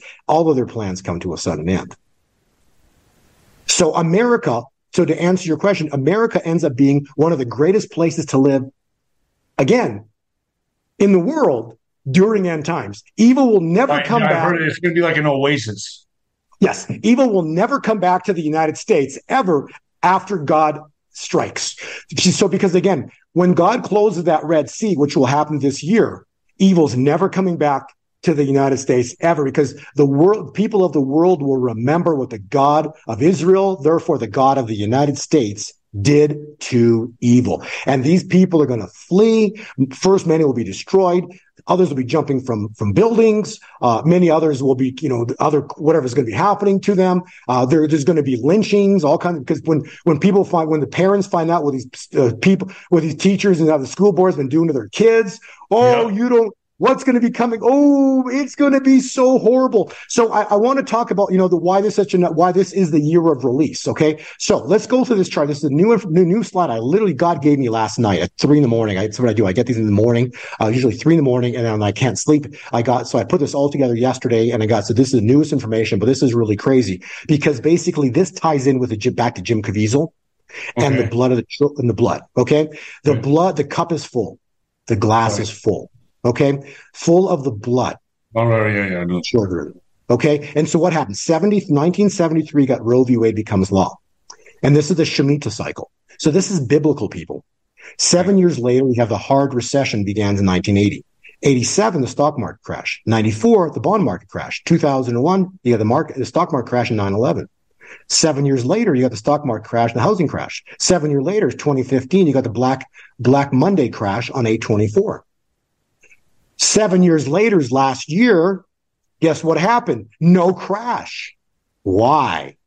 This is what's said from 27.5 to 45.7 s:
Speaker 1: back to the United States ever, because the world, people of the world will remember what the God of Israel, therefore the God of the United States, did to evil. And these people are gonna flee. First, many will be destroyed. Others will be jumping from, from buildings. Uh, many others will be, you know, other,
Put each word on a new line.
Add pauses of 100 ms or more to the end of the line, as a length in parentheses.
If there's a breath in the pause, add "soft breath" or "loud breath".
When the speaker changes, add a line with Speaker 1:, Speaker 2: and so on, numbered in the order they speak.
Speaker 1:
back (280)
to
the
United
States
ever,
because (220 loud breath)
the
world,
people
of
the
world
will
remember
what
the
God (160 soft breath)
of
Israel,
therefore
the
God
of
the
United
States, (280)
did
to
evil. (240 loud breath)
And
these
people
are
gonna
flee. (300 loud breath)
First,
many
will
be
destroyed. (420 loud breath)
Others
will
be
jumping
from,
from
buildings. (200 loud breath)
Uh,
many
others
will
be,
you
know, (140)
other, (160)